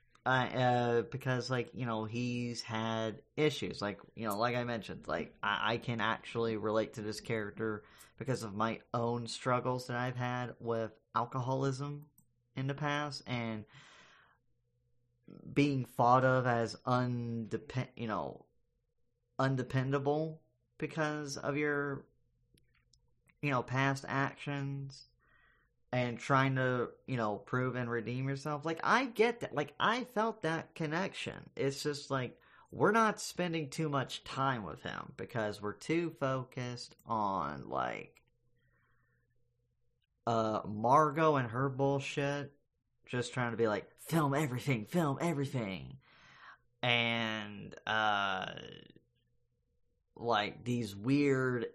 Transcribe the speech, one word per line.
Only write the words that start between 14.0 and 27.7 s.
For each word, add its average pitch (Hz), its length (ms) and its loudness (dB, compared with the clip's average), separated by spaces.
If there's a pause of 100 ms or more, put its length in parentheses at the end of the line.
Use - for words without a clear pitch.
being 143 320 4
thought 127 400 6
of 127 200 6
as 117 320 2 (100)
undepe-, 120 1080 0
you 113 140 -6
know, 85 360 -4 (960)
undependable 135 1000 0 (380)
because 151 580 -2
of 139 200 -2
your, 143 480 -2 (1400)
you 147 80 0
know, 127 120 2
past 135 460 0
actions 139 960 -4 (880)
and 123 260 0
trying 135 380 4
to, 127 340 2 (160)
you 131 100 -2
know, 107 200 0
prove 127 400 -2